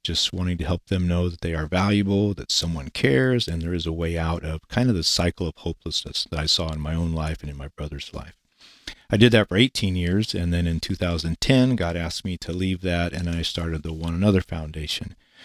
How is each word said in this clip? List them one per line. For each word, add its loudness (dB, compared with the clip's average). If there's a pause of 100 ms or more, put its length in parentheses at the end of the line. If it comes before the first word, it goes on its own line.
just -2
wanting -2
to -2
help -2
them 2
know 2
that -8
they -2
are -2
valuable, 2
that -8
someone -2
cares, 2
and -2
there -2
is -2
a -2
way -2
out -2
of -6
kind 0
of 2
the 0
cycle 0
of -8
hopelessness -6
that -6
I -2
saw 0
in -6
my -4
own 0
life -4
and -10
in -10
my -12
brother's -12
life. -14 (720)
I 2
did 8
that 6
for 0
eighteen 2
years, 2
and 0
then 2
in 0
two -4
thousand -2
ten, 4
God -2
asked -6
me -4
to -8
leave -2
that, 0
and -4
I -2
started -4
the -6
One -4
Another 4
Foundation, -8 (300)